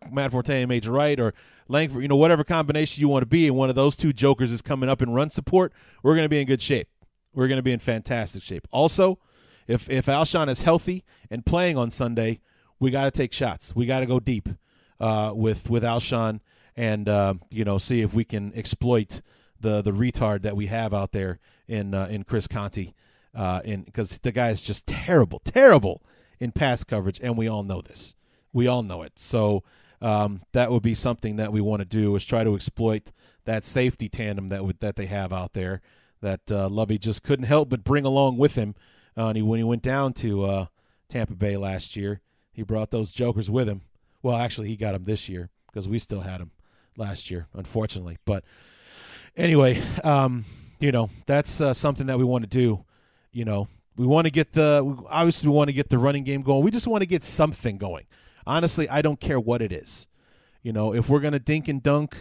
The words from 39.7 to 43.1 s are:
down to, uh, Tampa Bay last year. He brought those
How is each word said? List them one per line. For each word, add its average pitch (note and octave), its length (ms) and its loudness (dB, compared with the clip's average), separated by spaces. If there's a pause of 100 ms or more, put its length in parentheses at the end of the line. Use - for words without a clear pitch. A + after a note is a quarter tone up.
down C3+ 320 -2
to, G2+ 320 -2
uh, G2 200 -2 (440)
Tampa A2+ 240 -6
Bay G2+ 240 -2
last F#2+ 380 -8
year. G2+ 260 -6 (300)
He A2+ 100 -12
brought G#2+ 300 -4
those A2 200 -4